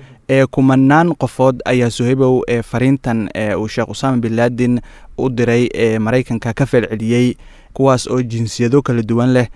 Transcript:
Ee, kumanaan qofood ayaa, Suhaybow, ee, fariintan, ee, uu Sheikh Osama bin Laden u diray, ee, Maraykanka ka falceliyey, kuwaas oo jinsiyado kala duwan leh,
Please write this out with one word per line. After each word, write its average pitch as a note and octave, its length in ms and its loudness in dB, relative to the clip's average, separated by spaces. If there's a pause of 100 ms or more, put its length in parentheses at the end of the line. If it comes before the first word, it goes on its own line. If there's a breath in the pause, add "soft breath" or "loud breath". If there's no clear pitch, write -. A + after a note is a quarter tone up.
(300 loud breath)
Ee, C3+ 160 4
kumanaan C3+ 680 4
qofood C3 500 0
ayaa, B2 240 0
Suhaybow, B2+ 580 0
ee, A#2+ 160 -2
fariintan, A#2+ 720 -2
ee, G#2+ 200 -4
uu G#2+ 120 -4
Sheikh A2+ 220 -4
Osama C3 280 -4
bin A2+ 180 -2
Laden A#2+ 440 0 (380 soft breath)
u B2+ 120 -2
diray, A#2+ 440 2
ee, A2 260 0
Maraykanka A#2 540 -2
ka C#3 120 -2
falceliyey, A#2 680 0 (380 soft breath)
kuwaas C3+ 340 0
oo B2+ 140 -2
jinsiyado A#2 600 0
kala A#2+ 200 -2
duwan A#2 320 0
leh, B2 220 2